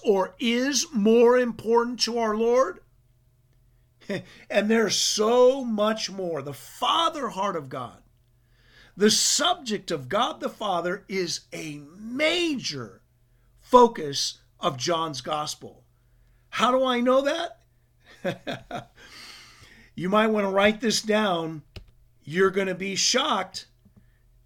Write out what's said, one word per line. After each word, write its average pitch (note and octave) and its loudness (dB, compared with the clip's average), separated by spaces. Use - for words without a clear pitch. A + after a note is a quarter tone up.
or F#3+ 2
is B3+ 0
more A#3 6
important A#3 0
to A#3 -2
our G#3+ 0
Lord? B3 2
<laughs> G3 -6
And G#3 0
there's A3 2
so B3 2
much G#3+ -2
more. F3 -6
The C#3 -10
Father D4+ -2
heart F#3+ -4
of D3 -8
God, B2+ -12
the G#3 4
subject C4+ 0
of C3+ -6
God A#3+ -2
the A#3+ -6
Father, F3+ -4
is F#3 -6
a D#3 -10
major A#3+ -4
focus A3+ 4
of D3+ -2
John's D#3+ -4
gospel. D3+ -8
How A#3 0
do C4 2
I B3 0
know B3+ 2
that? - -10
<laughs> - -20
You F3 -4
might G#3+ 6
want G#3+ 0
to F#3+ -2
write G#3 4
this G#3+ 0
down. F3 0
You're F#3 2
gonna F#3+ -2
be F#3+ -6
shocked, B3 -2